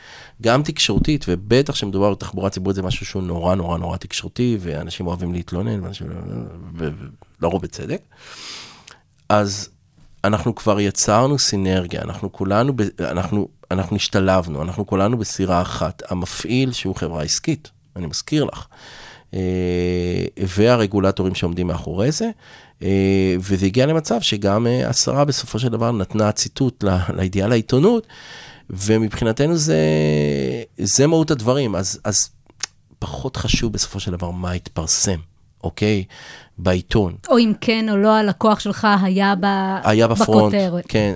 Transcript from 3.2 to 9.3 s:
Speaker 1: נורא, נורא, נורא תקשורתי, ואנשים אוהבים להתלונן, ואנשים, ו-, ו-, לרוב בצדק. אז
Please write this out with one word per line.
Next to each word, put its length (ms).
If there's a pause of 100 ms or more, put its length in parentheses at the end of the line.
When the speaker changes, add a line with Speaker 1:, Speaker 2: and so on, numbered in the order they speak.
Speaker 1:
נורא, 320
נורא, 240
נורא 180
תקשורתי, 640
ואנשים 460
אוהבים 260
להתלונן, 520
ואנשים, 220 (680)
ו-, 140 (100)
ו-, 80 (360)
לרוב 200
בצדק. 400 (1300)
אז 400 (560)